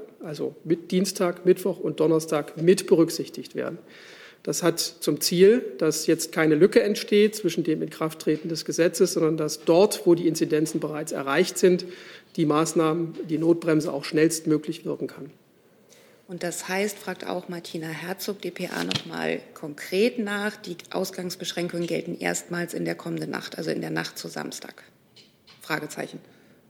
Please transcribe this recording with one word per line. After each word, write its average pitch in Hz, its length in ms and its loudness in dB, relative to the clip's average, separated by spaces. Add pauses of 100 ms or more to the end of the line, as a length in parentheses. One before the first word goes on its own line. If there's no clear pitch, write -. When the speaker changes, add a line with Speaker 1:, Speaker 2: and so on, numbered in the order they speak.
(220)
Speaker 1:
also 151 320 -8 (120)
mit 165 260 -2
Dienstag, 185 540 0
Mittwoch 185 340 2
und 156 220 -4
Donnerstag, 156 600 0
mit 185 260 4
berücksichtigt 160 680 2
werden. 135 220 -6 (680)
Das 151 200 -4
hat 165 180 2
zum - 400 -2
Ziel, 190 420 6 (140)
dass 156 300 0
jetzt 160 260 0
keine 156 220 4
Lücke 202 260 6
entsteht 208 560 2
zwischen 165 260 -2
dem 156 180 0
Inkrafttreten 156 680 -4
des 156 160 -6
Gesetzes, 175 480 2
sondern 160 240 2
dass 151 260 -4
dort, 185 420 4
wo 175 80 8
die 170 140 4
Inzidenzen 156 540 0
bereits 151 320 -6
erreicht 143 440 0
sind, 180 280 4 (500)
die 165 100 2
Maßnahmen, 160 680 2 (160)
die 151 80 0
Notbremse 165 560 2
auch 139 100 -4
schnellstmöglich 156 800 0
wirken 143 240 -6
kann. 143 240 -14 (960)
Speaker 2:
Und 175 160 -8
das 170 260 -6
heißt, 202 280 -2
fragt 185 300 -10
auch 180 220 -6
Martina 170 380 -8
Herzog, 180 540 -8
D 180 100 -6
P 175 180 -8
A, 175 160 -4
noch 190 200 -2
mal 82 360 -4 (120)
konkret 190 640 -2
nach, 208 380 -4
die 170 220 -12 (120)
Ausgangsbeschränkungen 175 1000 -6
gelten 170 300 -6
erstmals 175 560 -4
in 170 120 -4
der 170 100 -4
kommenden 160 360 -8
Nacht, - 260 -8
also 165 120 -6
in 147 120 -4
der 160 80 -6
Nacht - 280 -6
zu - 120 -12
Samstag? - 520 -12 (800)
Fragezeichen. 151 640 -8 (480)